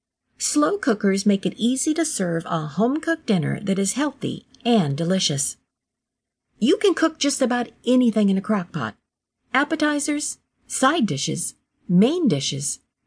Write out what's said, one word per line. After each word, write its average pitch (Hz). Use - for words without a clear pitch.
Slow 320
cookers 196
make 196
it 190
easy 262
to 330
serve 170
a 160
home-cooked 262
dinner 143
that 196
is 196
healthy -
and 180
delicious. 165
You 269
can 392
cook 320
just 285
about 247
anything 233
in 190
a 190
crock 196
pot. 117
Appetizers, 294
side 254
dishes, 147
main 254
dishes, 139